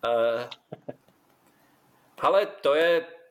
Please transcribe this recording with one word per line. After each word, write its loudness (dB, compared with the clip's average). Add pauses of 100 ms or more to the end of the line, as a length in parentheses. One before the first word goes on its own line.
Eh, -2 (1700)
ale 2
to 0
je 2 (260)